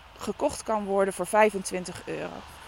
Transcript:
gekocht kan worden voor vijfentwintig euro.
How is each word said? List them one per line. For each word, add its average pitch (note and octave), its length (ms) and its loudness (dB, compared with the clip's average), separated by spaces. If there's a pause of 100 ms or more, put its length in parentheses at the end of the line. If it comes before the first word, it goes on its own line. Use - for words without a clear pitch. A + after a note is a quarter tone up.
(180)
gekocht - 440 -2
kan G#3+ 220 0
worden G3 300 2
voor F3+ 120 -4
vijfentwintig F#3+ 800 2
euro. D#3 300 -6 (320)